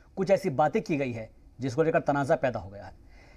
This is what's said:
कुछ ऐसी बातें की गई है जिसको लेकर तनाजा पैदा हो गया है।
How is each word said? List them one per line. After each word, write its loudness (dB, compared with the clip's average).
कुछ -2
ऐसी 2
बातें 2
की -2
गई -2
है -10
जिसको 0
लेकर 2
तनाजा 2
पैदा -2
हो -12
गया -16
है। -16